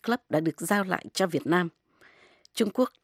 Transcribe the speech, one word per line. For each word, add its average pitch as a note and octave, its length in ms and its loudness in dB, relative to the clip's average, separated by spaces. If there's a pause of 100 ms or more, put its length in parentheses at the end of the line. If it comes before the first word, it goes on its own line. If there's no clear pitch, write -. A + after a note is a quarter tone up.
Club A#3 160 0 (100)
đã D#3 100 2
được D#3+ 220 -2
giao G3+ 220 0
lại - 300 -4
cho F#3+ 140 0
Việt D#3 200 -4
Nam. E3+ 220 2 (840)
Trung G#3 200 0
Quốc B3+ 160 2 (140)